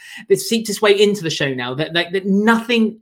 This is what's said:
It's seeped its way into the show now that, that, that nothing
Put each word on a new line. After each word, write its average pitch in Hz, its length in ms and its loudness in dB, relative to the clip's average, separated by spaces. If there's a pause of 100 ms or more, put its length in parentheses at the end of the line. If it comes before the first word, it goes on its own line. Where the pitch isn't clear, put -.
(300)
It's 190 180 0
seeped 226 220 -2
its 202 120 -8
way 202 200 4
into 202 220 2
the 160 60 -4
show 143 240 -2
now 127 220 -6
that, 160 180 -4
that, 175 180 -2
that 185 140 -4
nothing 220 760 2